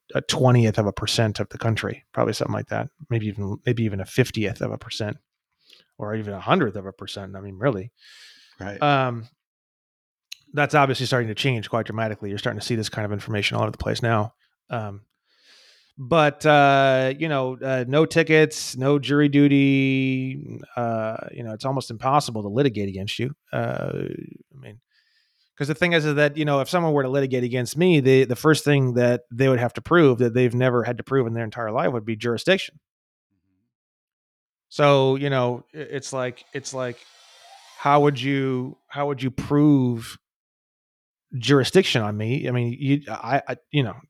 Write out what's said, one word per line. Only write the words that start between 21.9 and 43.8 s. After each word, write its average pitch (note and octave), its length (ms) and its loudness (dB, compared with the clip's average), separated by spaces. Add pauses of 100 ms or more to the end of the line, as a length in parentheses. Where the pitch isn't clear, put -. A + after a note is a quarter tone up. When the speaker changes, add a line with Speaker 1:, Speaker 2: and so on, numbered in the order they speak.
Speaker 1:
impossible B2 500 0
to G#2 60 -6
litigate G#2 400 0
against F#2+ 320 -8
you. C3 160 -6 (160)
Uh, B1 400 -6 (640)
I - 20 -20
mean, G#2+ 220 -20 (800)
'cause C#3+ 100 -6
the D#3 80 -2
thing F3 180 2
is, D#3 120 4
is D3 100 0
that, D3 220 2
you D#3 80 0
know, C#3+ 160 2
if C3 80 -4
someone E3+ 240 2
were C#3+ 100 4
to B2+ 60 -2
litigate C3 340 0
against B2 340 -2
me, E3+ 220 6
the, C3 240 6
the A#2+ 120 -2
first D3+ 280 4
thing C3+ 300 2
that B2 360 2
they C3 200 2
would B2+ 100 2
have A#2+ 140 -2
to A2 80 -12
prove D3 380 4
that A#2 140 2
they've B2 220 2
never B2 280 2
had A#2 140 -6
to - 60 -12
prove C3 240 0
in A2+ 60 -6
their A#2 100 -6
entire A2 280 -8
life D3+ 200 0
would A2+ 140 -6
be A2+ 100 -4
jurisdiction. A#2+ 640 -4 (1900)
So, C#3 460 4
you C#3 140 -2
know, B2 440 -2
i-, D#3 60 -14
it's C#3 340 -10
like, B2+ 400 -8
it's C3 200 -12
like, B2+ 240 -8 (800)
how D3 240 4
would C#3+ 200 2
you, C3+ 560 -4 (100)
how C#3+ 200 -6
would C#3 140 -6
you C3 100 -4
prove C3+ 880 2 (1200)
jurisdiction C3+ 640 2
on G#2 160 -4
me? A2+ 300 -4
I B2+ 40 -4
mean, A#2+ 280 -2
you, C#3+ 280 0
I, A#2+ 400 -4
I, B2+ 100 -8 (140)
you D3 120 2